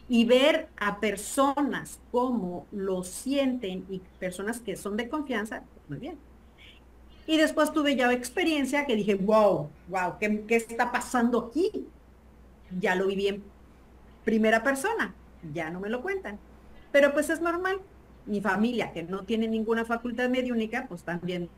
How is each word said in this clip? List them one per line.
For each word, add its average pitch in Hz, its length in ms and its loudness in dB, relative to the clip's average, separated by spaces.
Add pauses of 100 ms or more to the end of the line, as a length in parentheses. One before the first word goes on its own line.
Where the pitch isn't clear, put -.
y 233 160 6
ver 269 520 6
a 202 240 -2
personas 220 1080 0
cómo 226 640 -2
lo 190 320 -2
sienten 247 840 -2
y 190 120 -8 (180)
personas 196 440 -6
que 185 140 -6
son 202 200 -6
de 240 120 -4
confianza, 254 640 -6
pues, - 160 -20
muy 143 120 -8
bien. 294 240 -12 (1040)
Y 311 120 2
después 302 340 4
tuve 285 240 2
ya 247 160 4
experiencia 285 720 0
que 240 100 0
dije, 208 180 2
"Wow, 190 640 4 (100)
wow, 180 340 -4
¿qué, 214 260 -2
qué 233 100 2
está 233 360 0
pasando 240 540 0
aquí?". - 480 -2 (720)
Ya 185 280 -2
lo 190 120 2
viví 196 200 0
en - 260 -6 (720)
primera 220 400 4
persona, 269 540 -2 (240)
ya 160 280 -8
no 175 100 -8
me 202 100 -6
lo 247 120 -4
cuentan. 359 400 -6 (500)
Pero 285 220 8
pues 294 160 2
es 311 120 0
normal. 370 380 -2 (440)
Mi 208 180 -2
familia, 214 500 0
que 165 120 -8
no 190 220 -6
tiene 226 220 -2
ninguna 226 380 0
facultad 247 440 -2
mediúnica, 247 580 -2
pues 175 160 -12
también 175 540 -6